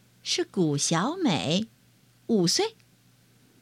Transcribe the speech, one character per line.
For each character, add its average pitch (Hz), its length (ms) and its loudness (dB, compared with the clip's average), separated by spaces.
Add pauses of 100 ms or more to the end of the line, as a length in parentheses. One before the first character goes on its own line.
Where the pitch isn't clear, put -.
(220)
是 - 220 -4
古 156 320 0
小 185 400 -2
美， 185 500 0 (640)
五 196 180 2
岁， 415 300 0 (840)